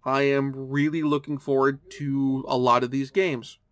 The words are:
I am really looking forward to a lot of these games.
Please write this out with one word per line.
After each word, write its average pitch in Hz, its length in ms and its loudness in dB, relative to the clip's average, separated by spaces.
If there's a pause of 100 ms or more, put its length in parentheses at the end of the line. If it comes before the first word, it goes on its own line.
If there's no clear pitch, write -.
I 135 200 0
am 139 460 0
really 151 340 0
looking 147 340 -2
forward 139 420 2 (120)
to 139 580 -2
a 135 80 0
lot 123 260 4
of 123 80 -4
these 135 200 -4
games. 160 480 -2 (120)